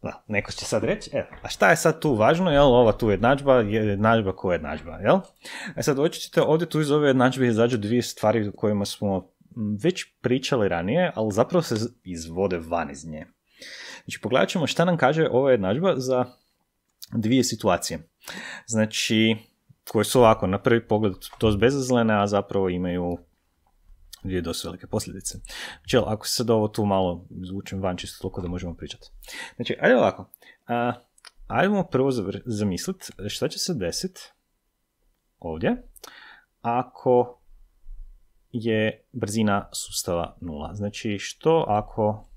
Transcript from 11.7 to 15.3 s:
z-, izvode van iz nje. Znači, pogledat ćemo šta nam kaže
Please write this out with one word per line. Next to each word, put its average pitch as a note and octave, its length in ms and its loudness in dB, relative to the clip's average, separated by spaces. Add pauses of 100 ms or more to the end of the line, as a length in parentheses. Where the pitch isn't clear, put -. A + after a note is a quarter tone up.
z-, A2+ 160 -4 (100)
izvode F2 560 -4 (100)
van D#2+ 220 -2
iz C#2+ 160 -16
nje. D#2 200 -12 (800)
Znači, - 180 -12
pogledat B2+ 260 2
ćemo D#3+ 180 -2
šta - 180 0
nam F3 120 2
kaže D#3 340 2